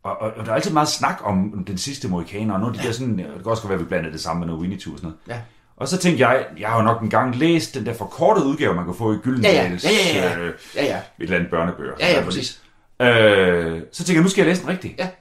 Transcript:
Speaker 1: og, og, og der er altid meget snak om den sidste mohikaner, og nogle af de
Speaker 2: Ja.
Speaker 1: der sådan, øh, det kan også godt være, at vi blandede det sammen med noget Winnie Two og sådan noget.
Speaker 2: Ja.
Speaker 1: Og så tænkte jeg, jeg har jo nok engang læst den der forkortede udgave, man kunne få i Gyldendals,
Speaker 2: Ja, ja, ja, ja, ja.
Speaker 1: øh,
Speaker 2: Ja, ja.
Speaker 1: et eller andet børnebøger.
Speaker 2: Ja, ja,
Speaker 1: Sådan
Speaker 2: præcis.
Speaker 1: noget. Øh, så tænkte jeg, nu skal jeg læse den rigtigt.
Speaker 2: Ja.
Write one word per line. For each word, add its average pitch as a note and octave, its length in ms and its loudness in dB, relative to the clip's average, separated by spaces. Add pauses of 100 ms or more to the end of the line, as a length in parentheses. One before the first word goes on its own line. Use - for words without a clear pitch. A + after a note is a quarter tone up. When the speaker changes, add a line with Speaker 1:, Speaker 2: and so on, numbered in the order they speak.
Speaker 1:
og, G2 180 -8
og, A2 160 -4
og A2 80 -10
der A2+ 60 -4
er A2 40 2
altid D#3 160 0
meget D3+ 160 4
snak C#3+ 360 -2
om G2 440 0
den F#2+ 100 -6
sidste C#3 300 -8
mohikaner, F#2+ 460 -4
og F#2+ 60 0
nogle A#2+ 160 -2
af - 40 -8
de - 40 -4
Speaker 2:
Ja. A#2+ 40 -2
Speaker 1:
der A2+ 60 -2
sådan, A#2 260 -4
øh, E2 60 -8
det D#2 180 -14
kan - 80 -14
også A2+ 120 -2
godt G2+ 60 -8
være, F#2 100 0
at E2+ 60 -4
vi - 40 -16
blandede D#2+ 240 -2
det D#2 80 -10
sammen E2+ 180 -4
med E2+ 80 -4
noget E2 140 -6
Winnie F#2+ 180 -6
Two - 120 -12
og D2 60 -12
sådan F2 100 -10 (200)
noget. A#2 120 -10
Speaker 2:
Ja. - 20 -12 (360)
Speaker 1:
Og B2+ 100 -6
så F3+ 100 -2
tænkte D#3 300 4
jeg, B2+ 180 2 (140)
jeg G#2 100 -6
har A#2 80 0
jo A2 60 4
nok A2 180 2
engang A#2 340 0
læst D#3+ 400 2
den A2+ 100 -6
der A#2 80 -4
forkortede E3+ 520 2
udgave, C3 300 0
man F2 100 -2
kunne F2 100 -6
få A2 180 0
i - 100 0
Gyldendals, B2+ 600 2
Speaker 2:
Ja, D#3+ 60 2
ja, F#3+ 300 2
ja, F2+ 80 0
ja, F2 120 -2
ja. - 0 -
Speaker 1:
øh, E2+ 140 -4 (220)
Speaker 2:
Ja, C#3+ 100 0
ja. G2+ 120 -2
Speaker 1:
et F2 60 -10 (160)
eller E2+ 180 -2
andet F2 140 -2
børnebøger. E2 480 -4
Speaker 2:
Ja, - 80 0
ja, F3+ 60 4
Speaker 1:
Sådan F2 120 2
Speaker 2:
præcis. F#2 360 -6 (380)
Speaker 1:
noget. G2+ 680 6 (100)
Øh, E2+ 60 -8 (100)
så - 120 -16
tænkte F3+ 100 2
jeg, E3 100 8
nu F#3+ 60 6
skal F#3 120 2
jeg D#3 60 6
læse F3+ 140 2
den - 80 -6
rigtigt. F3 300 -8
Speaker 2:
Ja. F#3 80 -4 (140)